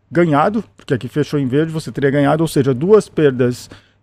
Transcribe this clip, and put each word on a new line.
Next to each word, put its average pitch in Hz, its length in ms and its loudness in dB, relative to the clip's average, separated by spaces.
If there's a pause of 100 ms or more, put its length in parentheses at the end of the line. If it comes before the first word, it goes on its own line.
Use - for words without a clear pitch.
(120)
ganhado, 175 520 0 (120)
porque - 200 -6
aqui 120 120 -6
fechou 147 320 -4
em 139 60 -2
verde, 151 260 0
você 156 200 -8
teria 135 180 0
ganhado, 143 320 2
ou 165 60 0
seja, 135 260 0
duas 185 340 2
perdas 127 600 0 (340)